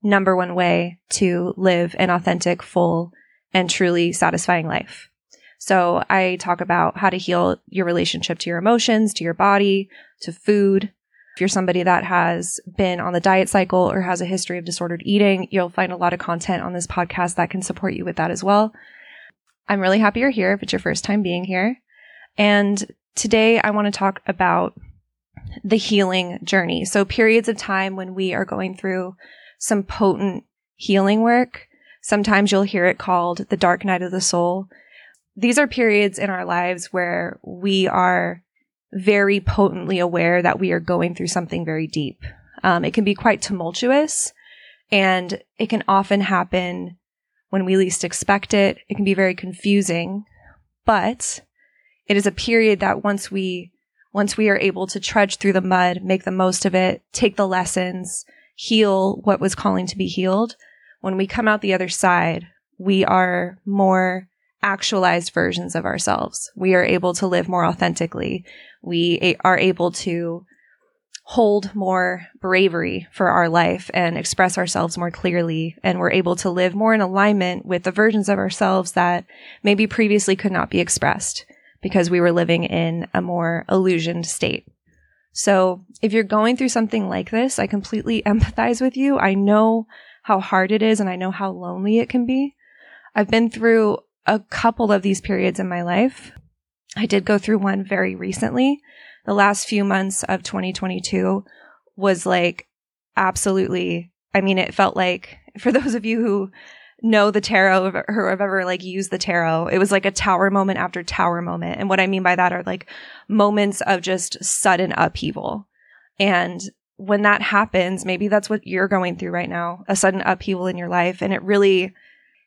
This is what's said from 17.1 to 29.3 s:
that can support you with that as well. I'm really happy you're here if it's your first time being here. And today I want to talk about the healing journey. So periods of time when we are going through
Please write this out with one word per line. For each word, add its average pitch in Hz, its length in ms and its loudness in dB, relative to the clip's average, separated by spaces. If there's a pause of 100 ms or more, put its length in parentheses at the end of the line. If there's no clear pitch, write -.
that 175 140 0
can 185 120 -6
support 185 320 -6
you - 100 -8
with 175 140 -8
that 165 120 -2
as 175 140 -6
well. 208 300 2 (960)
I'm 196 100 0
really 190 200 4
happy 214 200 2
you're 269 100 2
here 196 220 0
if 202 100 -2
it's 196 120 -4
your 190 80 -2
first 165 240 -4
time 208 180 0
being 180 220 -2
here. 190 360 -2 (560)
And 208 480 4 (300)
today 220 440 4
I - 100 2
want 208 160 0
to 202 120 -2
talk 196 300 -2
about 180 500 0 (840)
the 214 140 2
healing 185 640 0
journey. 170 400 -2
So 196 220 0
periods 226 420 2
of 226 80 -2
time 190 400 -4
when 185 200 -10
we 185 180 -2
are 196 100 -2
going 190 320 -6
through 185 400 -6 (440)